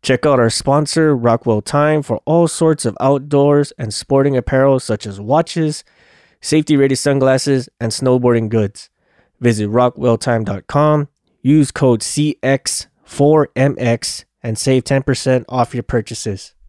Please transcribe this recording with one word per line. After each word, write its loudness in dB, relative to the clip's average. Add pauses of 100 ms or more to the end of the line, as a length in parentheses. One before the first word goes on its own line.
Check 0
out 4
our 2
sponsor, 0
Rockwell 0
Time, 0
for -6
all 2
sorts 0
of -4
outdoors 2
and -8
sporting 0
apparel 2
such -6
as -12
watches, -2 (560)
safety-rated 0
sunglasses, 0 (120)
and -4
snowboarding 0
goods. -4 (480)
Visit 0
rockwell 0
time -2
dot -8
com, 0 (360)
use 4
code 2
C -2
X -4 (160)
four 2
M 0
X, -4 (180)
and -6
save 0
ten 0
percent -2
off -2
your -6
purchases. -6 (140)